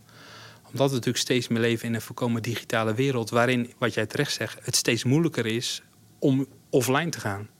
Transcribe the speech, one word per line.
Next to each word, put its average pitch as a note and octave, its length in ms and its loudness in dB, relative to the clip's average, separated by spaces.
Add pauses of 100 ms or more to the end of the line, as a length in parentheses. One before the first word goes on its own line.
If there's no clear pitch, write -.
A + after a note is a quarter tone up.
(720)
omdat C3+ 180 2
we C3+ 60 0
natuurlijk A#2+ 280 -2
steeds B2+ 240 0
meer A#2 140 0
leven A#2 260 0
in A#2 60 -2
een A2+ 80 -2
volkomen A#2 400 -2
digitale A2+ 520 -2
wereld, B2 360 0
waarin, A#2+ 480 2
wat A#2+ 160 0
jij A2 120 0
terecht - 280 -2
zegt, - 280 -6
het - 140 -4
steeds - 280 0
moeilijker C#3 420 2
is A2+ 360 -4 (380)
om C3+ 280 2 (220)
offline C#3 400 2
te - 100 -6
gaan. G#2 300 -6 (100)